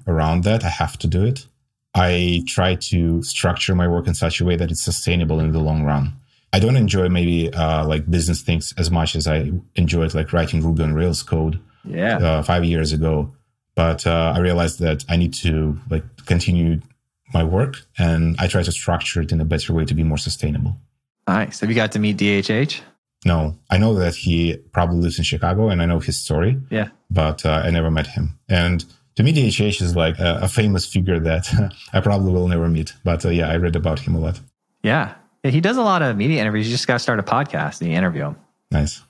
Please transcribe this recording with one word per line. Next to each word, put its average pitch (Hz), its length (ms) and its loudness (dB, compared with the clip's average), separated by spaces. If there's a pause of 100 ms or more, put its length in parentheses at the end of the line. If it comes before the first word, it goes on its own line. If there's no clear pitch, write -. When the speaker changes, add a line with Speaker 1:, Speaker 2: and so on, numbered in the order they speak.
Speaker 1:
around 82 380 2
that. 107 200 2
I 82 40 -2
have - 300 -4
to - 80 -6
do 87 180 0
it. 131 220 -4 (480)
I 87 520 2
try 92 280 0
to 85 480 0
structure - 520 -2
my 87 140 2
work 85 180 0
in 85 80 0
such - 260 -2
a 87 40 2
way 87 120 2
that 85 140 -2
it's 85 120 -4
sustainable 82 580 0
in 78 120 0
the 80 80 0
long 78 220 0
run. 71 300 0 (400)
I 95 60 2
don't 117 180 4
enjoy 95 320 4
maybe, 85 460 2
uh, 80 320 2
like, 76 240 0
business 85 320 0
things - 340 -2
as 82 140 0
much 80 260 0
as 76 100 -2
I 78 260 0 (220)
enjoyed, 82 380 2
like, 78 220 -2
writing 82 280 0
Ruby 80 200 0
on 76 100 0
Rails 82 300 0
code, 80 360 -2 (260)
Speaker 2:
Yeah. 98 340 -2
Speaker 1:
uh, 80 240 2
five 87 240 2
years 80 260 0
ago. 78 400 0 (420)
But, 82 320 0
uh, 82 300 2
I 87 40 2
realized 87 400 0
that 80 280 0
I 85 80 0
need 85 180 2
to, 78 440 0 (100)
like, 80 160 -2 (220)
continue 85 560 2 (500)
my 82 120 2
work, 107 320 0 (220)
and 82 400 2
I 92 80 0
try 87 160 2
to 85 100 -2
structure - 500 -4
it 78 100 -2
in 82 80 2
a 78 40 0
better 80 280 -2
way 80 120 2
to 69 100 -2
be 80 80 0
more 78 160 0
sustainable. 82 580 -4 (500)
Speaker 2:
Nice. 98 340 -4
Have 104 80 -2
you 113 80 0
got 110 160 0
to 104 60 -4
meet 104 180 0
D 101 120 0
H 98 220 0
H? 127 320 -2 (420)
Speaker 1:
No. 80 320 0 (140)
I 95 80 4
know 110 160 4
that 87 200 0
he 85 420 0 (160)
probably 87 280 0
lives 85 180 0
in 82 60 -2
Chicago, 92 440 0
and 90 120 0
I 85 60 2
know 85 140 0
his - 160 -4
story. 101 440 0 (100)
Speaker 2:
Yeah. 107 180 -2 (220)
Speaker 1:
But, 78 360 0
uh, 78 180 2
I 85 60 0
never 80 200 2
met 78 160 0
him. - 320 -6 (100)
And 87 360 2 (320)
to 107 60 2
me, 147 100 4
D 139 140 4
H 104 140 -2
H 104 200 0
is, 87 140 0
like, 85 240 0
a, 85 240 0
a 104 60 -2
famous 101 380 0
figure 90 340 0
that 80 280 0 (360)
<laughs> - 80 -14
I 95 80 2
probably 98 320 2
will 90 160 2
never 85 200 2
meet. 80 260 -2 (100)
But, 85 200 0
uh, 90 60 0
yeah, 85 180 0
I 80 80 0
read 85 200 0
about 80 240 -2
him 87 140 -2
a 82 40 0
lot. 80 220 -4 (420)
Speaker 2:
Yeah. 107 320 -2 (300)
Yeah, 135 60 2
he 147 100 2
does 208 160 0
a 247 60 0
lot 180 200 2
of 120 140 0
media 131 240 0
interviews. 107 260 0
You 117 60 -2
just 123 140 -4
gotta 120 140 0
start 117 180 0
a 95 60 -4
podcast 85 560 -2
and 85 100 -2
you 80 60 0
interview 82 300 0
him. 73 100 -8 (340)
Speaker 1:
Nice. 73 400 -2